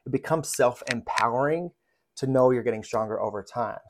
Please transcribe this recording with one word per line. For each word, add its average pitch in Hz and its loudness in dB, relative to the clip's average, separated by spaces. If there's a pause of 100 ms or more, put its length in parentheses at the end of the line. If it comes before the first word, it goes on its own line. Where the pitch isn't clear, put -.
it 127 -10
becomes 151 -2
self-empowering 123 0 (440)
to 135 -6
know 127 6
you're 120 0
getting 110 -2
stronger 110 -4
over 104 -4
time. 110 -6 (120)